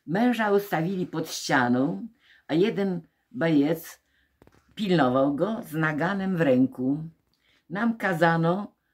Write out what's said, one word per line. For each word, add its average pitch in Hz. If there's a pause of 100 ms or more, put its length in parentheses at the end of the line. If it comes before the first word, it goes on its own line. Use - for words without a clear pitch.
Męża 220
ustawili 185
pod 160
ścianą, 143 (400)
a 135
jeden 185 (300)
bajec 156 (760)
pilnował 143
go 202
z -
naganem 165
w 160
ręku. 131 (640)
Nam 226
kazano 170 (180)